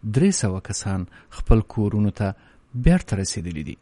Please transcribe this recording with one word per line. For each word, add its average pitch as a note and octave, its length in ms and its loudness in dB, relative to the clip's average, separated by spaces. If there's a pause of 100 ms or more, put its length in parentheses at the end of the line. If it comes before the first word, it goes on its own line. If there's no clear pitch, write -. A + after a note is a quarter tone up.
(160)
درې F3 140 4
سوه F#2+ 300 -2
کسان F#2+ 460 -6 (240)
خپل - 320 2
کورونو G#2 480 0
ته G2 240 -4 (400)
بیرته D#3 440 2
رسېدلي E2+ 460 -6
دي. C#2+ 180 -12